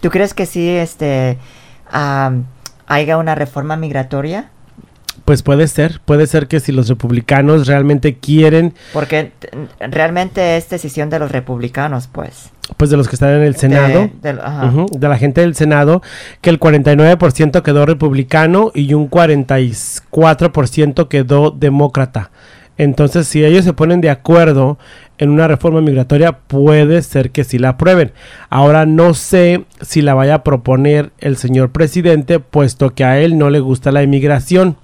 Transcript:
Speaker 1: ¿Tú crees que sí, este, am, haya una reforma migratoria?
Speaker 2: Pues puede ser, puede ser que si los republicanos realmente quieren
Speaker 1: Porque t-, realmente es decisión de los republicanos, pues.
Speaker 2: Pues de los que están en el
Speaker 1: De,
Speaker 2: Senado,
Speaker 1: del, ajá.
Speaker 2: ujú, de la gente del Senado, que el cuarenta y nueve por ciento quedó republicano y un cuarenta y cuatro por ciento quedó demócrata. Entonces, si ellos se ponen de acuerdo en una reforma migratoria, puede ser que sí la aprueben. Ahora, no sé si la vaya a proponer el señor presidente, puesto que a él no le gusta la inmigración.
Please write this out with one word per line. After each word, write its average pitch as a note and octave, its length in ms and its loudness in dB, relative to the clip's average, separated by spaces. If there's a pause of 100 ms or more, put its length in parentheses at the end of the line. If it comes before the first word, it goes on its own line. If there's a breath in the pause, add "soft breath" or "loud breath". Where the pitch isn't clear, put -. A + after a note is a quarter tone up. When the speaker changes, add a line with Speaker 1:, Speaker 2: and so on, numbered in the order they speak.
Speaker 1:
¿Tú F3+ 100 -2
crees G3 220 -2
que F#3+ 140 -6
sí, E3+ 220 -6
este, C#3+ 680 -4 (520 soft breath)
am, C3+ 540 -4 (420)
haya D3+ 320 -2
una D#3+ 160 -4
reforma D3 420 -8
migratoria? D3 720 -8 (760)
Speaker 2:
Pues C#3+ 160 2
puede D3 260 0
ser, D#3 360 -4
puede D3+ 220 2
ser D3 220 -2
que D#3+ 100 -2
si C#3+ 140 -4
los B2+ 160 0
republicanos C#3 800 0
realmente C#3+ 480 0
quieren D#3 580 2 (180 loud breath)
Speaker 1:
Porque D3 460 -4
t-, - 120 -18 (360)
realmente E3+ 680 -2
es E3 140 -6
decisión D#3 400 -8
de D#3+ 80 -4
los D3 120 -6
republicanos, B2+ 800 -8
pues. - 400 -16 (280)
Speaker 2:
Pues D3+ 120 2
de D3 60 2
los C3 120 2
que C3 80 -8
están C#3+ 180 2
en D3 80 2
el D3 100 2
Speaker 1:
De, B2+ 60 -6
Speaker 2:
Senado, C#3 520 2 (120)
Speaker 1:
del, C#3+ 180 -8
ajá. C#3+ 260 -8
Speaker 2:
ujú, C#3+ 200 0 (120)
de C#3+ 100 0
la C3+ 100 0
gente C#3 240 0
del F3 120 0
Senado, D3+ 480 2 (380 loud breath)
que - 80 0
el E3 100 2
cuarenta D3+ 340 2
y C#3+ 40 4
nueve D#3+ 220 4
por E3 140 2
ciento D#3 300 0
quedó D3 220 2
republicano D#3 920 0
y C#3+ 200 -2
un D3+ 120 0
cuarenta C#3+ 540 0
y B2 120 -2 (380)
cuatro D#3+ 400 2
por C#3 160 -2
ciento D3 440 -2
quedó C#3+ 400 0
demócrata. C#3 800 -2 (480 soft breath)
Entonces, D3 500 0
si D3+ 160 0
ellos F3 220 4
se F3 80 0
ponen E3+ 260 0
de D#3+ 100 0
acuerdo D3 680 2 (400 loud breath)
en C#3+ 120 0
una D#3 160 2
reforma D#3+ 360 0
migratoria, D3 500 2
puede D3+ 680 2
ser C3+ 280 -4
que C#3 140 -4
sí B2+ 140 -4
la B2+ 120 2
aprueben. D#3+ 420 2 (360 loud breath)
Ahora, D3 380 2
no E3 280 4
sé F3 520 0 (160)
si - 200 -2
la C#3+ 120 2
vaya C3+ 220 2
a D3 60 -2
proponer C#3 760 0
el C#3 180 -4
señor B2+ 340 0
presidente, D#3+ 720 0
puesto C#3 540 -2
que C3+ 100 -2
a C3 160 2
él E3 180 2
no D3 120 2
le C#3+ 100 2
gusta C3 320 -2
la C#3+ 100 2
inmigración. C#3+ 800 0